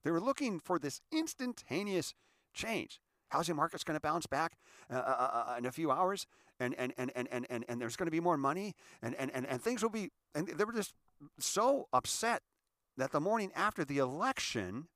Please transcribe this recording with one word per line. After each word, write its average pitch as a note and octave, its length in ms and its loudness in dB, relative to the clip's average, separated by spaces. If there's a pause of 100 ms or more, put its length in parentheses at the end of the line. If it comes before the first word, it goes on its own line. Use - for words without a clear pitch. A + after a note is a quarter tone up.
They D#3 60 2
were E3+ 100 2
looking A#3 400 0
for F3+ 180 0
this C#3+ 220 -4 (120)
instantaneous G#3 1000 -2 (400)
change. - 460 -4 (280)
Housing E3 280 2
market's D3+ 280 0
gonna D3+ 160 0
bounce D#3 260 0
back, D#3 320 0 (320)
uh, B2 40 -4
uh, B2+ 40 2
uh, B2 540 2
uh, - 60 -2
in A#2+ 80 -2
a B2+ 60 -2
few D#3+ 180 0
hours, F#3 360 2 (320)
and, B2 160 0
and, B2+ 220 -2
and, B2+ 180 -2
and, B2 160 -2
and, B2 200 -2
and, A#2+ 180 -4
and A#2+ 120 -4
there's A#2 160 -4
gonna E3+ 140 -2
be D#3+ 100 0
more E3+ 160 4
money, E3 380 0 (280)
and, A#2+ 140 -4
and, C3+ 180 -2
and, C3 120 -2
and B2+ 140 -2
things A3+ 220 0
will A3+ 80 2
be, G#3 200 -4 (240)
and E3 140 -2
they D#3 160 0
were A3+ 80 -4
just A3 220 -4 (440)
so C4 540 2
upset A3 500 2 (540)
that C3 160 -2
the D3+ 80 4
morning G3+ 340 2
after F#3 300 0
the C#3 140 0
election C3 960 0